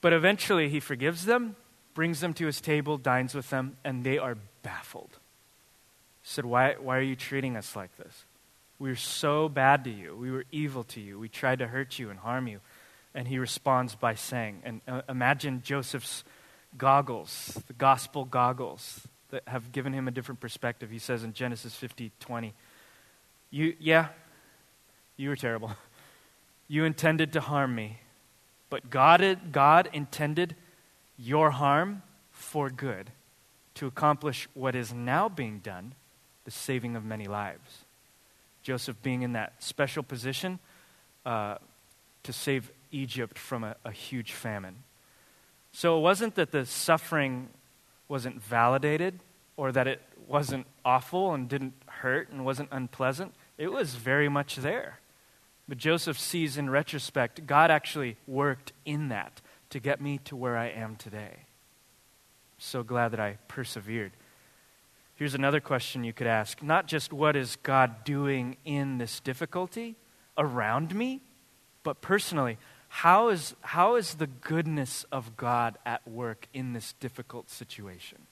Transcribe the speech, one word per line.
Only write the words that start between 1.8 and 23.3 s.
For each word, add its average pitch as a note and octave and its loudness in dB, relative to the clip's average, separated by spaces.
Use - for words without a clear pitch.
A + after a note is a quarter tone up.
brings D#3+ 0
them E3+ -2
to E3 -2
his C#3+ -2
table, D3+ 0
dines B2+ 0
with C3+ -6
them, C3+ -4
and B2+ -4
they C3 2
are B2 -2
baffled. - -14
He - -16
said, B2+ -4
"Why, B2 4
why C3 -2
are C3 2
you C3+ -2
treating C3 -4
us - -10
like F#2+ -12
this? - -20
We C3+ -6
were B2+ -2
so D3+ 0
bad C#3 6
to B2+ -8
you. F2+ -12
We B2 -8
were C3 -6
evil C#3+ -4
to - -14
you. G2+ -14
We A2+ -10
tried C3 0
to B2 -2
hurt C3 -6
you A2+ -8
and G2 -14
harm A#2+ -4
you." G#2 -10
And B2 -6
he C3 -4
responds B2+ 0
by A2+ 0
saying, G#2+ -6
and, A2+ -10
uh, C3 -6
imagine B2+ 0
Joseph's C#3 -6
goggles, C3+ 2
the B2 -16
gospel C3 4
goggles B2 0
that - -8
have A#2+ -8
given C3 -4
him C3 -2
a B2+ -2
different B2 -8
perspective. A#2 -6
He A2+ -10
says A#2 -4
in A2+ -8
Genesis A#2+ -6
fifty A#2+ -12
twenty, A#2 -8